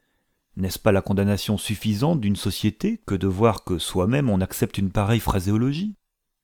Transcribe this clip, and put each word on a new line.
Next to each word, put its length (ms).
N'est-ce 220
pas 120
la 100
condamnation 560
suffisante 640
d'une 160
société 720
que 100
de 120
voir 360
que 140
soi-même 520
on 120
accepte 360
une 140
pareille 300
phraséologie ? 720